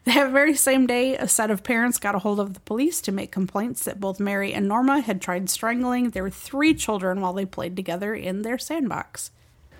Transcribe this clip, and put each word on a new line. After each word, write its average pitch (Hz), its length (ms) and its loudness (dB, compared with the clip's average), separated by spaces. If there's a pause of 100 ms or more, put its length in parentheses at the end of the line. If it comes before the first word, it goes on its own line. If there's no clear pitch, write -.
That 254 260 4
very 285 220 6
same 262 320 4
day, 247 300 2
a - 140 -4
set 214 200 2
of 202 140 0
parents 240 340 2
got 202 160 -2
a 196 60 -2
hold 202 220 0
of 196 120 -4
the 185 60 -14
police 285 420 -2
to 202 120 -4
make - 180 -4
complaints 196 540 -4
that 202 160 -8
both 190 180 -4
Mary 202 340 -2
and 196 140 0
Norma 254 320 4
had 220 220 -2
tried 180 280 -2
strangling 247 600 0
their 190 200 -4
three 294 440 2
children 196 480 0
while 180 100 0
they 190 140 -2
played 180 320 -6
together 190 360 -4
in 190 280 -4
their 233 160 -2
sandbox. - 760 -4 (480)